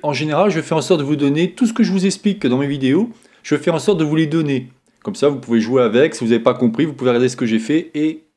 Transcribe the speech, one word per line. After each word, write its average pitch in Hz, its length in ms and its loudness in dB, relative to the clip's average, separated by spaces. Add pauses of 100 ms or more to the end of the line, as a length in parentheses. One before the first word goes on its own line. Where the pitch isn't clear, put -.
en 151 80 -2
général, 156 400 0
je 160 80 0
fais 160 160 -4
en 151 60 0
sorte 170 180 2
de 139 60 -2
vous 151 100 0
donner 147 380 0
tout 247 120 0
ce 226 60 0
que 233 120 2
je 180 100 2
vous 190 120 0
explique 196 400 -2
dans 127 120 2
mes 143 100 -2
vidéos. 143 440 0 (300)
Je - 140 -2
fais 147 160 -2
en 160 80 0
sorte 202 180 0
de 156 60 0
vous 151 140 0
les 160 100 2
donner. 143 460 -2 (300)
Comme 101 120 -8
ça, 143 140 2
vous 135 100 -4
pouvez 117 220 0
jouer 123 200 2
avec. 123 320 2
Si - 80 -8
vous 113 100 0
n'avez 117 120 2
pas 127 100 4
compris, 123 300 0
vous 156 80 -2
pouvez 127 200 -2
regarder 123 180 2
ce 127 80 -12
que 127 80 -2
j'ai 110 140 0
fait 156 360 -2
et 156 300 -4 (120)